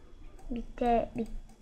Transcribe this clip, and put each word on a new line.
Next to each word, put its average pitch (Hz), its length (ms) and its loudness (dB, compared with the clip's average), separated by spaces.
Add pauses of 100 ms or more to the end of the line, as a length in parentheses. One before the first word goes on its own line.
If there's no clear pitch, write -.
(480)
밑에, 233 640 2
밑, 226 140 -2 (340)